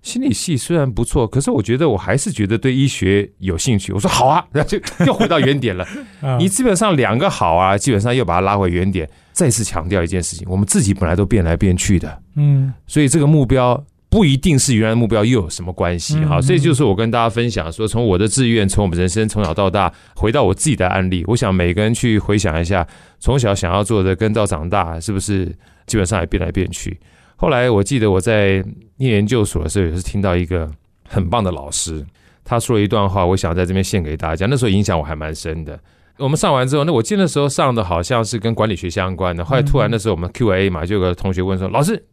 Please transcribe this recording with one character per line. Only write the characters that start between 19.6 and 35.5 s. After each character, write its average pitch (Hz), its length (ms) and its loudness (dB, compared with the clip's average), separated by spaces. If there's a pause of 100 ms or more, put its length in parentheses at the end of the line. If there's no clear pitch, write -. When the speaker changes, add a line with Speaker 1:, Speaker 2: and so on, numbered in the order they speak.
Speaker 1:
大， 92 220 0 (240)
回 110 160 0
到 135 120 2
我 90 100 2
自 - 160 -2
己 123 60 2
的 90 120 0
案 92 220 0
例， 87 180 -2
我 117 80 2
想 101 180 0
每 87 200 2
个 95 80 0
人 110 120 2
去 113 240 2
回 104 200 0
想 85 240 0
一 - 20 -2
下， 90 240 0 (320)
从 127 180 0
小 113 160 2
想 87 200 -2
要 104 100 2
做 104 180 0
的 92 140 2
跟 107 160 0
到 107 140 2
长 85 240 -4
大 85 320 -2
是 110 100 -6
不 95 80 -2
是 92 340 -2 (320)
基 - 120 -2
本 95 80 2
上 90 160 -2
也 82 40 -2
变 87 160 -2
来 85 80 -4
变 87 220 -2
去。 - 260 -10 (380)
后 175 140 0
来 123 200 2
我 101 140 2
记 131 160 -2
得 107 100 2
我 92 120 2
在 98 420 2 (320)
念 131 160 0
研 104 160 2
究 113 160 2
所 82 180 -2
的 82 80 -4
时 101 120 0
候， 90 60 2
也 78 60 -2
是 90 80 -4
听 98 200 -4
到 95 120 0
一 87 120 0
个 80 260 -4 (340)
很 90 240 -2
棒 113 140 0
的 90 80 -2
老 71 180 -10
师， 78 360 -8 (400)
他 120 120 -2
说 113 200 0
了 104 40 2
一 104 60 2
段 101 220 0
话， 92 160 0
我 92 100 2
想 85 180 -2
在 90 120 0
这 92 80 -4
边 95 100 0
献 95 180 -2
给 76 140 -6
大 80 180 -4
家， 90 160 -2
那 143 60 0
时 127 80 0
候 113 60 2
影 98 120 2
响 98 160 0
我 76 60 -2
还 78 100 -8
蛮 78 220 -8
深 80 300 -10